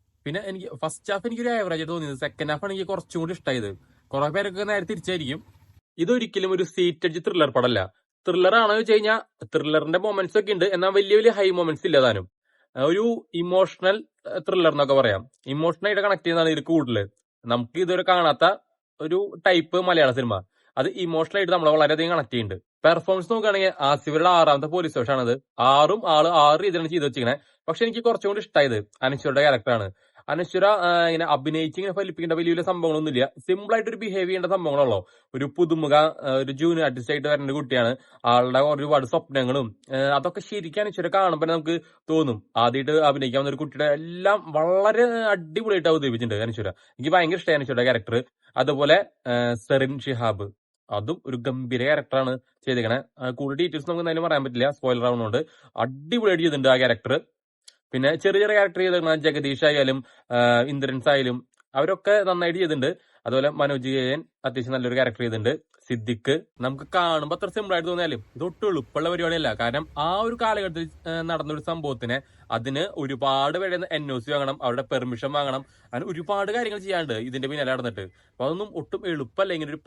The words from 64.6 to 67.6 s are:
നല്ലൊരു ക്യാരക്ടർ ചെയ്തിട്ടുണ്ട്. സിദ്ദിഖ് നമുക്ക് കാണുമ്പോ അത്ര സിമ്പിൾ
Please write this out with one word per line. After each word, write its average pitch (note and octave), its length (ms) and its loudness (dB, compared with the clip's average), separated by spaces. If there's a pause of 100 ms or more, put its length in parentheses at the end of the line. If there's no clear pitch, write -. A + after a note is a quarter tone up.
നല്ലൊരു B2 220 -2
ക്യാരക്ടർ B2+ 240 0
ചെയ്തിട്ടുണ്ട്. A#2 560 -2 (140)
സിദ്ദിഖ് A#2+ 520 -2 (200)
നമുക്ക് C3+ 340 -6
കാണുമ്പോ E3 420 0
അത്ര F#3+ 120 -6
സിമ്പിൾ G3 260 -4